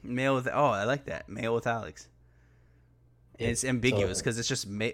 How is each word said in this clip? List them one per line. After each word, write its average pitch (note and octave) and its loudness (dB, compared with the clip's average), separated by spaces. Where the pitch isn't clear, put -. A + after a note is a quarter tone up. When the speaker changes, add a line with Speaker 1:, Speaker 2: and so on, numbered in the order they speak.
Speaker 1:
Mail C3 0
with, B2+ 0
oh, C#3+ 4
I G#2 2
like C3+ 0
that. - -8
Mail A#2 -2
with A#2 0
Alex. A2+ -6
Speaker 2:
Yeah, A#2 0
Speaker 1:
It's A#2 0
ambiguous A2+ 2
Speaker 2:
so - -6
Speaker 1:
'cause A#2 0
it's A#2 -2
just B2+ -4
ma-, G#2 -2